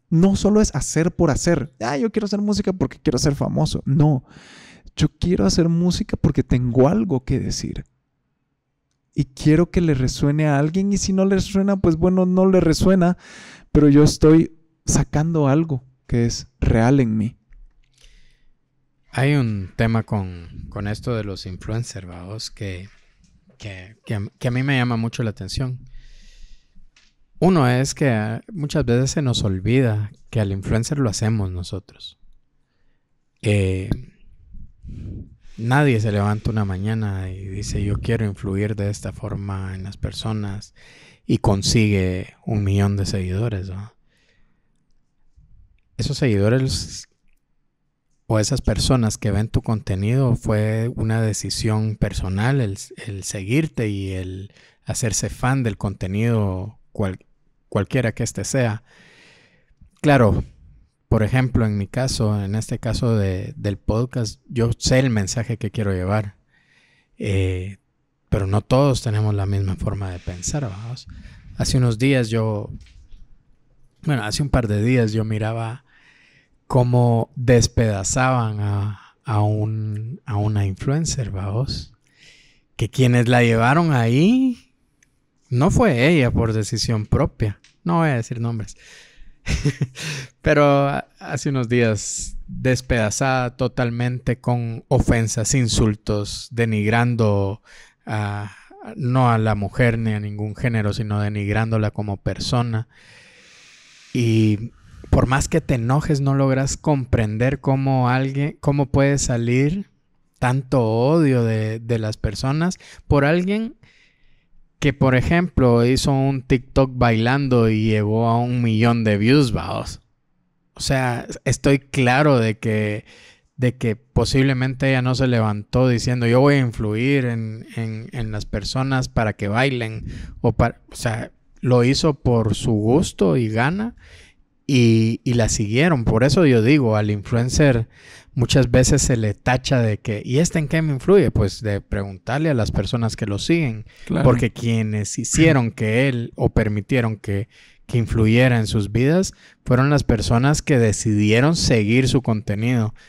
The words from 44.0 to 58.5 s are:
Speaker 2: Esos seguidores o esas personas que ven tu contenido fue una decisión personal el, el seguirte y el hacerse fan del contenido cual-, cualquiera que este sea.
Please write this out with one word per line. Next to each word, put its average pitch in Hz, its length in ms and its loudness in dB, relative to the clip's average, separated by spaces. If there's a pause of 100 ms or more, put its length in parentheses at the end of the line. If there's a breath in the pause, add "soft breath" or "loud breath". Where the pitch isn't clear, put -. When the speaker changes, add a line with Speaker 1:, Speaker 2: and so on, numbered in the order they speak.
Speaker 2:
Esos 123 200 -4
seguidores 120 880 0 (1200)
o 110 120 2
esas 107 220 0
personas 110 560 0
que 107 140 -2
ven 104 160 0
tu - 140 -2
contenido 113 720 0
fue 110 600 -2
una 113 260 -2
decisión 107 760 -2
personal 107 640 -2
el, 98 160 -4 (280)
el 98 180 -10
seguirte 113 640 -2
y 98 220 -6
el 92 420 -10 (320 soft breath)
hacerse 104 440 -4
fan 131 340 -2
del 107 140 -4
contenido 101 1000 -2 (120)
cual-, 95 340 -6 (440)
cualquiera 113 440 -2
que 120 100 -6
este 101 200 -6
sea. 113 400 -2 (1160 soft breath)